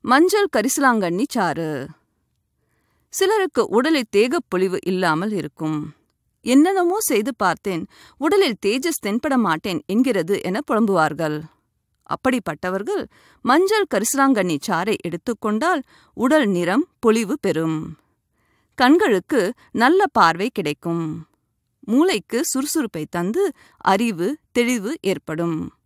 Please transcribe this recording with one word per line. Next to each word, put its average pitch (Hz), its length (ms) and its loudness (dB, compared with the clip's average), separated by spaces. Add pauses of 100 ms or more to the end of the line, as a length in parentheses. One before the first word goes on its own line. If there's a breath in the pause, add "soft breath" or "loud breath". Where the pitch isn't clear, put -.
மஞ்சள் 359 560 4
கரிசலாங்கண்ணி 220 720 0
சாறு. 156 600 -4 (1200)
சிலருக்கு 381 580 0
உடலில் 254 400 2 (100)
தேகப்பொழிவு 196 680 0
இல்லாமல் 180 440 0
இருக்கும். 156 640 -6 (460)
"என்னென்னமோ 349 600 2
செய்து 240 340 -2
பார்த்தேன், 185 520 -4 (300 soft breath)
உடலில் 330 400 2 (100)
தேஜஸ் 269 400 -2
தென்பட 247 300 -2
மாட்டேன்" 180 500 -2
என்கிறது 202 560 0
என 190 180 -4 (100)
புலம்புவார்கள். 160 760 0 (580)
அப்படிப்பட்டவர்கள் 208 1040 -4 (320 soft breath)
மஞ்சள் 381 540 2
கரிசலாங்கண்ணி 214 720 0
சாறை 190 300 -2
எடுத்துக்கொண்டால் 220 880 -4 (320 soft breath)
உடல் 262 320 2
நிறம், 185 420 0 (100)
பொலிவு 226 420 0
பெறும். 160 580 -2 (760)
கண்களுக்கு 247 800 2 (160 soft breath)
நல்ல 349 360 4
பார்வை 175 440 2
கிடைக்கும். 165 760 -6 (540)
மூளைக்கு 262 640 0
சுறுசுறுப்பை 262 680 -4
தந்து 226 420 -2 (240 soft breath)
அறிவு, 208 640 0 (140)
தெளிவு 240 500 0
ஏற்படும். 165 720 -4 (120)